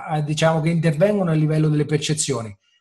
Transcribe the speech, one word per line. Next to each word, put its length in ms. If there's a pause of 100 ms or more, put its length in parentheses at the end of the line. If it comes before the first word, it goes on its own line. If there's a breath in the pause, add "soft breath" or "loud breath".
a, 120
diciamo 400
che 80
intervengono 600
a 40
livello 320
delle 180
percezioni, 680 (260)